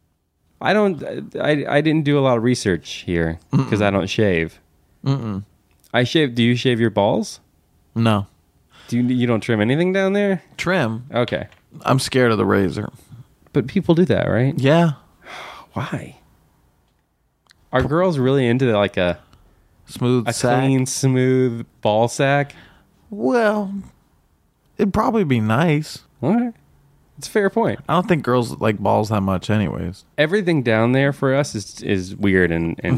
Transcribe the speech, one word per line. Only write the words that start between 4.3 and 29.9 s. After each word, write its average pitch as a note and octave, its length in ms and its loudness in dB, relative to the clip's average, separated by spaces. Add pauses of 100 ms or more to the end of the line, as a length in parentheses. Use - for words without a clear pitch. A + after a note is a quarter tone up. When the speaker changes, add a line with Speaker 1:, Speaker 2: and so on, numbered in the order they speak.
Speaker 2:
Mm-mm. A2+ 400 -6 (500)
Speaker 1:
I B2 100 2
shave. C3+ 320 0
Do A#2+ 80 2
you A#2+ 120 4
shave A#2+ 240 0
your A2+ 120 2
balls? A2+ 480 0 (560)
Speaker 2:
No. A2 320 2 (600)
Speaker 1:
Do A#2+ 100 -4
you, B2 60 2
you B2 240 0
don't A2+ 140 0
trim A2 200 0
anything D#3 320 2
down F#3+ 200 0
there? G3+ 300 0 (140)
Speaker 2:
Trim? B2 560 -2
Speaker 1:
Okay. A#2 340 -2 (360)
Speaker 2:
I'm - 160 0
scared B2+ 320 2
of G#2+ 60 0
the G2+ 80 2
razor. G2 440 0 (640)
Speaker 1:
But B2 140 0
people F3 280 0
do F3 100 2
that, F#2 240 0
right? A#2+ 280 0
Speaker 2:
Yeah. D3+ 360 2 (800)
Speaker 1:
Why? - 440 -8 (1500)
Are B2+ 120 0
girls D#3+ 360 0
really C3 280 2
into, B2 300 2
like, G2+ 200 0
a F2 220 0 (680)
Speaker 2:
Smooth B2 420 -2
Speaker 1:
a A#2+ 60 -2
Speaker 2:
sack? B2 300 0
Speaker 1:
clean, C3 220 0
smooth B2+ 800 0 (160)
ball A2 260 2
sack? C#3 480 -2 (540)
Speaker 2:
Well, G#3+ 640 -2 (1040)
it'd F#3+ 160 0
probably A3 300 0
be C3 160 2
nice. D3 600 0 (220)
Speaker 1:
Okay. A#3 300 0 (680)
It's - 100 -16
a - 40 -18
fair G3+ 180 2
point. F#3+ 380 0
Speaker 2:
I C#3+ 60 -2
don't F3+ 140 0
think D#3 160 2
girls A#2+ 360 0
like G#2+ 200 0
balls G#2 300 0
that G#2 120 0
much F#2+ 280 -2
anyways. F#2 540 -2 (140)